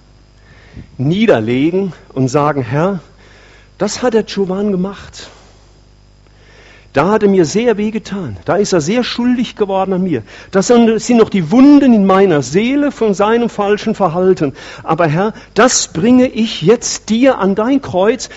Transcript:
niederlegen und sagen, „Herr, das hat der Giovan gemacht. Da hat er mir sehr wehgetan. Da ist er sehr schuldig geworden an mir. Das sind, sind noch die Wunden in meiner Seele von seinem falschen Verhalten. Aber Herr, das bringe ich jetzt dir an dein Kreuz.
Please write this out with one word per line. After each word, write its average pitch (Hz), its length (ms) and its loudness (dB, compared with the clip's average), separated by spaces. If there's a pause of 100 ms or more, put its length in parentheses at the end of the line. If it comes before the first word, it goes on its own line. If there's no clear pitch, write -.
(960)
niederlegen 160 960 0 (220)
und 131 160 -2
sagen, 147 320 -2
„Herr, 151 400 -4 (800)
das 208 220 -6
hat 247 120 -2
der 220 100 0
Giovan 196 480 -4
gemacht. 190 580 -8 (1600)
Da 151 180 2
hat 214 100 0
er 202 80 2
mir 190 160 4
sehr 208 320 -2
wehgetan. 202 680 -6
Da 156 100 0
ist 202 180 -2
er 175 80 2
sehr 214 220 -2
schuldig 247 520 -2
geworden 190 380 -2
an 180 80 -2
mir. 160 220 -4 (260)
Das 190 160 0
sind, 233 340 4
sind 240 180 0
noch 220 120 4
die 165 220 -2
Wunden 269 420 6
in 196 140 2
meiner 190 340 4
Seele 233 500 0
von 214 220 -2
seinem 220 360 0
falschen 208 440 -2
Verhalten. 180 600 0 (280)
Aber 160 240 -2
Herr, 175 280 0 (200)
das - 360 2
bringe 247 380 2
ich - 360 -4
jetzt - 460 0
dir 240 280 2
an 196 160 0
dein 240 300 -2
Kreuz. 208 540 -2